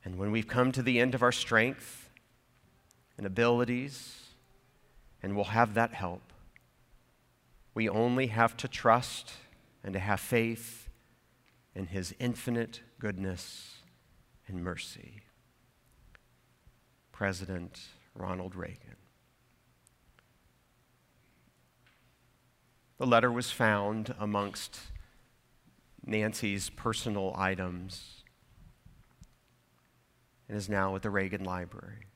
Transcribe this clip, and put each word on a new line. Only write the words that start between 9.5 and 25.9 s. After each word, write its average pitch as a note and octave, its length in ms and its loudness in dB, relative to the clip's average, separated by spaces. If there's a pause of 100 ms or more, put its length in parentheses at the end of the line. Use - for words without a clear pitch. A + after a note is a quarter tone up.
and G2+ 80 -6
to F#2+ 80 -2
have G2 180 2
faith A2+ 720 -2 (840)
in F#2+ 140 -8
his F2+ 320 -6
infinite A#2 640 -4 (160)
goodness F#2+ 840 -8 (640)
and F2+ 160 -6
mercy." - 580 -10 (1900)
President F#2 760 -4 (260)
Ronald F#2 400 -6
Reagan. - 440 -12 (4000)
The C3 80 0
letter A#2+ 260 8
was B2 180 -2
found G#2+ 680 2
amongst G2+ 720 -2 (1120)